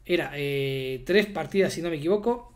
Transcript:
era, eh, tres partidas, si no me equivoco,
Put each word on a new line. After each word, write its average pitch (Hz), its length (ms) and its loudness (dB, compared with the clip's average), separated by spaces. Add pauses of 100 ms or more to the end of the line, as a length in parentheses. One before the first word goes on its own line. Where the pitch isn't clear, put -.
era, 165 300 0
eh, 135 720 -2
tres 202 180 6
partidas, 185 480 0
si 165 80 -6
no 170 80 -4
me 165 80 -2
equivoco, 208 600 0